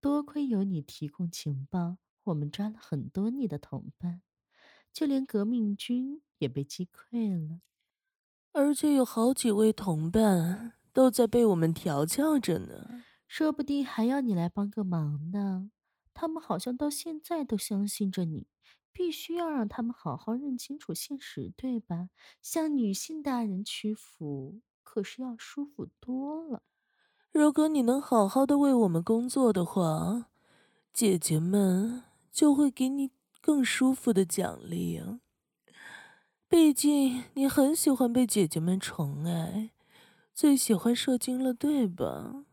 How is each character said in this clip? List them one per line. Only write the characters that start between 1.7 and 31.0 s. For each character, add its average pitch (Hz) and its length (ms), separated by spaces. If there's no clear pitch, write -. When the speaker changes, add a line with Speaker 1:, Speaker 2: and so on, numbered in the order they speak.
Speaker 1:
报， 180 260
我 185 80
们 147 180
抓 202 160
了 214 100
很 - 300
多 202 220
你 254 180
的 151 100
同 - 400
伴， 175 240
就 - 160
连 269 180
革 202 200
命 220 300
军 262 460
也 143 80
被 131 140
击 143 240
溃 190 640
了。 170 120
Speaker 2:
而 285 240
且 294 180
有 262 120
好 233 280
几 247 160
位 220 220
同 170 400
伴 202 640
都 262 180
在 240 160
被 233 200
我 202 100
们 165 180
调 151 320
教 294 320
着 185 220
呢。 - 420
Speaker 1:
说 - 240
不 302 140
定 285 200
还 226 200
要 262 160
你 233 160
来 170 140
帮 202 200
个 208 140
忙 156 480
呢。 196 400
他 - 140
们 320 160
好 180 160
像 247 160
到 294 140
现 311 300
在 311 260
都 220 120
相 202 300
信 196 240
着 180 140
你， 160 220
必 359 180
须 320 260
要 339 140
让 254 180
他 - 140
们 233 120
好 151 240
好 220 160
认 262 240
清 277 200
楚 - 160
现 - 260
实， - 360
对 247 240
吧？ 175 300
向 320 360
女 214 160
性 311 300
大 254 180
人 202 220
屈 - 300
服， 147 680
可 - 180
是 - 200
要 247 160
舒 - 280
服 - 220
多 285 440
了。 269 180
Speaker 2:
如 302 180
果 311 160
你 302 140
能 247 200
好 214 280
好 269 160
的 285 140
为 285 140
我 233 140
们 170 160
工 226 240
作 247 240
的 185 140
话， 170 640
姐 190 260